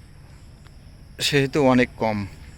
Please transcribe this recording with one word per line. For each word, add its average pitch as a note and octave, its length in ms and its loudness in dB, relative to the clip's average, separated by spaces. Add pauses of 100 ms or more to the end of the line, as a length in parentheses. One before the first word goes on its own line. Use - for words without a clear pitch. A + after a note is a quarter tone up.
(1200)
সেহেতু C#3 440 0
অনেক B2+ 320 4
কম। G#2 300 -2 (320)